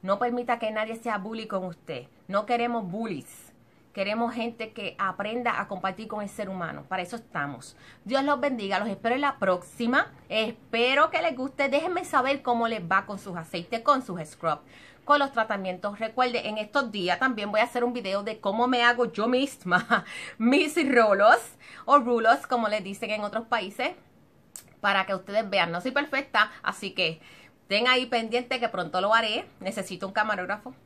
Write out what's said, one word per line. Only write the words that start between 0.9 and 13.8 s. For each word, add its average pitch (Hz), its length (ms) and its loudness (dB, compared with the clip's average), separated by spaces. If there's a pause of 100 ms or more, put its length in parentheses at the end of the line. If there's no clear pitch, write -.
sea 226 220 -4
bully 220 280 -8
con 190 180 -4
usted. 156 420 -10 (220)
No 208 180 -2
queremos 233 440 -2
bullies. 196 580 -8 (520)
Queremos 226 320 -2
gente 233 400 -6
que 202 260 -10
aprenda 214 640 -2
a 196 80 -6
compartir 190 400 -6
con 214 140 -6
el 202 80 -8
ser 202 180 -8
humano. 165 400 -8
Para 185 140 -4
eso 175 140 -8
estamos. 143 600 -8 (300)
Dios 269 180 0
los 285 160 2
bendiga. 214 380 0
Los 208 100 -2
espero 233 260 -2
en 277 60 -2
la 285 160 0
próxima. 233 760 0 (200)
Espero 240 800 2
que 320 100 0
les 320 160 0
guste. 269 320 -2
Déjenme 339 380 0
saber 269 340 2
cómo 233 260 0
les 220 140 -2
va 190 240 0
con 202 140 -8
sus 180 180 -10
aceites, 175 460 -6